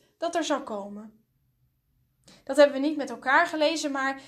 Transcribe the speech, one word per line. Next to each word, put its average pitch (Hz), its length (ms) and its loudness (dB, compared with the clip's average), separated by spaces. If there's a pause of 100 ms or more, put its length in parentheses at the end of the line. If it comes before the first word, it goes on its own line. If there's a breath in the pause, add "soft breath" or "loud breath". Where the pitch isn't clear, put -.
(180 soft breath)
dat 339 180 -4
er 330 80 -2
zal 294 200 -2
komen. 208 580 -12 (1200 soft breath)
Dat 269 140 -8
hebben 269 240 6
we 285 60 0
niet 311 100 -4
met 262 120 -6
elkaar 269 380 2
gelezen, 302 440 0
maar 269 360 -4